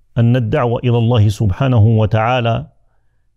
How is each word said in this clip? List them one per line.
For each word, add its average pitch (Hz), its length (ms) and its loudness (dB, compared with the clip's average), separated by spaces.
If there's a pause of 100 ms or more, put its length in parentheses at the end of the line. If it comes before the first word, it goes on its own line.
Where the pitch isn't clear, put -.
(180)
أن 117 180 2
الدعوة 123 480 -2
إلى 120 140 0
الله 113 320 2
سبحانه 113 560 0
وتعالى 113 840 0 (680)